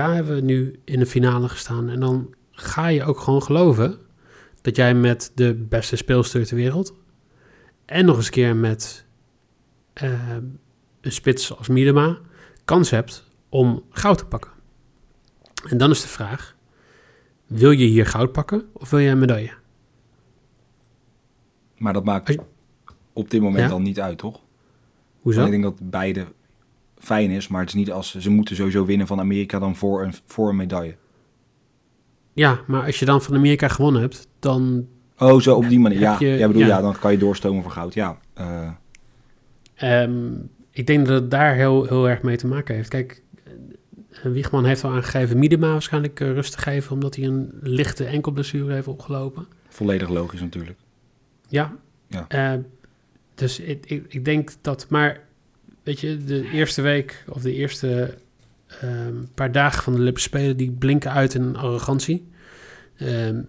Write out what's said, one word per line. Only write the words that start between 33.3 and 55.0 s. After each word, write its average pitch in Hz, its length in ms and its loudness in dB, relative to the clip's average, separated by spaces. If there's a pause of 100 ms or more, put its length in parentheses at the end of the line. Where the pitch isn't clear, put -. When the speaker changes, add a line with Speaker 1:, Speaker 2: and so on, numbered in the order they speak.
Speaker 1:
Amerika 143 320 4
gewonnen 139 340 2
hebt, - 260 -6 (120)
dan 127 480 -2 (300)
Speaker 2:
Oh, 131 240 8
zo 131 140 6
op 120 140 4
die 123 100 6
manier. 104 200 6 (100)
Speaker 1:
heb 104 100 0
Speaker 2:
Ja, 143 80 2
Speaker 1:
je, 135 100 2
Speaker 2:
jij 110 100 4
bedoelt, 110 180 6
Speaker 1:
ja. 104 100 6
Speaker 2:
ja, 95 60 2
dan 101 180 -2
kan 101 120 2
je 101 60 6
doorstomen 98 460 0
voor 87 80 -12
goud. 87 220 -10
Ja, 95 240 -4 (160)
eh. 85 360 -10 (1080)
Speaker 1:
Ehm, 120 560 0 (400)
ik 123 160 -6
denk 147 200 4
dat 131 140 4
het 123 100 -6
daar 143 240 2
heel, 131 300 4
heel 127 240 2
erg 117 120 0
mee 120 160 -2
te 123 100 -6
maken 135 280 -4
heeft. 110 140 -6
Kijk, 127 320 -8 (1000)
eh, 127 80 -4
Wiegman 135 340 0
heeft 131 180 0
al 131 80 -4
aangegeven 123 480 0
Miedema 156 320 4
waarschijnlijk, 147 480 -4
eh, 139 120 -2
rust 135 200 -4
te - 60 -14
geven, 139 340 -6
omdat 139 240 -4
hij 135 100 -6
een 135 260 -4 (100)
lichte 135 440 -4
enkelblessure 143 680 -4
heeft 135 140 -6
opgelopen. 135 600 -10 (220)
Speaker 2:
Volledig 95 400 -2
logisch 87 320 -4
natuurlijk. 87 360 -10 (720)
Speaker 1:
Ja. 147 280 -6 (320)
Speaker 2:
Ja. 87 200 -12
Speaker 1:
Eh, 135 320 -4 (760)
dus 127 240 -6
ik, 156 260 -12
ik, 147 280 -10
ik 131 120 -8
denk 151 260 -2 (100)
dat, 139 280 -8
maar 147 300 0 (640)